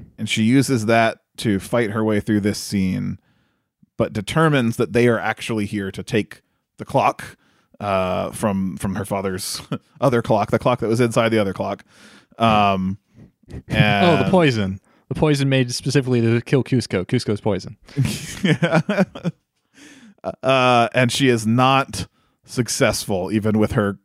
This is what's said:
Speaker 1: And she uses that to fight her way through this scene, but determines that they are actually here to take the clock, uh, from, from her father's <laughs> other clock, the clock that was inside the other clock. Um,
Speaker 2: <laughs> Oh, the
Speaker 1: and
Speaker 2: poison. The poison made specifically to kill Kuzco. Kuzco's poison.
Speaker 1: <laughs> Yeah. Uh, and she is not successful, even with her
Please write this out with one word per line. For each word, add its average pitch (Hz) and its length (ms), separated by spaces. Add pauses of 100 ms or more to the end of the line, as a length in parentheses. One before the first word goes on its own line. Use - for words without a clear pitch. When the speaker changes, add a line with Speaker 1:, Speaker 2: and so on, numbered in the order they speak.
(180)
Speaker 1:
And 110 120
she 110 140
uses 127 440
that 113 320 (180)
to 101 220
fight 120 320
her 110 140
way 107 160
through 107 180
this 101 180
scene, 95 640 (800)
but 113 160
determines 127 640
that 113 160
they 120 160
are 110 100
actually 107 460
here 98 260
to - 100
take - 400 (360)
the 107 80
clock, - 520 (420)
uh, 92 520
from, 95 460
from 95 180
her 95 100
father's 95 560 (200)
<laughs> - 200
other 120 220
clock, 107 260
the 113 80
clock 123 220
that 117 80
was 117 120
inside 117 300
the 110 80
other 98 160
clock. 101 300 (560)
Um, 101 640
Speaker 2:
<laughs> - 480
Oh, - 160
the - 100
Speaker 1:
and 202 540
Speaker 2:
poison. 113 480 (300)
The 131 60
poison 143 340
made 131 220
specifically 127 500
to 117 200
kill 135 220
Kuzco. 107 420
Kuzco's 117 360
poison. 98 360 (180)
Speaker 1:
<laughs> - 480
Yeah. 170 840 (1120)
Uh, 127 500
and 123 180
she 135 180
is 113 180
not 127 600 (360)
successful, 104 880
even 107 280
with 107 140
her 101 320